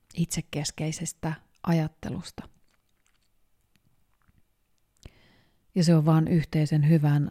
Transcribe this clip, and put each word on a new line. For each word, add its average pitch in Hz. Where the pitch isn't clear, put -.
itsekeskeisestä 160
ajattelusta. -
Ja 180
se 170
on 151
vaan 160
yhteisen 156
hyvän 147